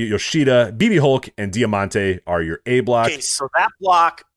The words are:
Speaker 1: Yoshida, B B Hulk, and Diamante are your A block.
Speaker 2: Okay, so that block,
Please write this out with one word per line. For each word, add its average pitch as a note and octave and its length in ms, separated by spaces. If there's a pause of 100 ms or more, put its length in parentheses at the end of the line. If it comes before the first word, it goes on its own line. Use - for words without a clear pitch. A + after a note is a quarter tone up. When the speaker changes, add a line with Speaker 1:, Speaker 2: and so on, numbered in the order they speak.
Speaker 1:
Yoshida, A#2+ 720
B F#3+ 120
B G#3 100
Hulk, C3+ 380
and G2+ 160
Diamante G2 760
are F2 140
your E2 240
A B2 120
block. A#2 300
Speaker 2:
Okay, C3+ 120
so - 360
that G#3 140 (100)
block, F3 420 (140)